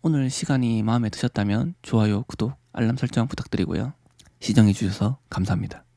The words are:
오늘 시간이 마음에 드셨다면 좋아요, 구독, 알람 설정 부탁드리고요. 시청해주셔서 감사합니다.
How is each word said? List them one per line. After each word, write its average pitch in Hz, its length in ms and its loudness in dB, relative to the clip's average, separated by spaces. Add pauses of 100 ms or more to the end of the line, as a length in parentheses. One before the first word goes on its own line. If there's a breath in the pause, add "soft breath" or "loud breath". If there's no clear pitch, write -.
오늘 143 280 2
시간이 123 520 0
마음에 113 260 2
드셨다면 110 720 -2
좋아요, 107 420 2
구독, 117 280 -4 (200)
알람 117 240 0
설정 117 300 0
부탁드리고요. - 680 -4 (460)
시청해주셔서 104 800 2 (100)
감사합니다. 87 560 -4 (120)